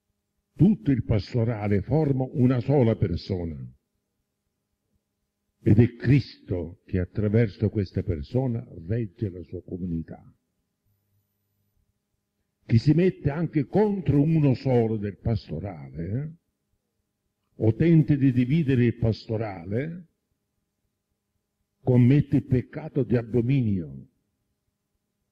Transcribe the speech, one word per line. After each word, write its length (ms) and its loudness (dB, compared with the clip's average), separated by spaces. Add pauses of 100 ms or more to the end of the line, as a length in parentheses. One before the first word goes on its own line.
(560)
Tutto 360 4
il 140 0
pastorale 800 -2
forma 480 0
una 280 2
sola 380 2
persona. 680 -4 (2000)
Ed 180 6
è 160 4
Cristo 920 -2
che 140 -2
attraverso 720 0
questa 340 -4
persona 580 -4 (240)
regge 440 -6
la 140 -12
sua 200 -14
comunità. 580 -8 (2500)
Chi 120 2
si 140 4
mette 380 0
anche 380 -2
contro 540 0
uno 320 2
solo 440 0
del 200 -8
pastorale, 920 -8
eh, 300 -8 (1160)
o 180 2
tenta 400 4
di 160 2
dividere 540 2
il 100 0
pastorale, 1120 -6 (1800)
commette 540 4
il 80 0
peccato 580 -4
di 120 0
abominio 920 -2 (1200)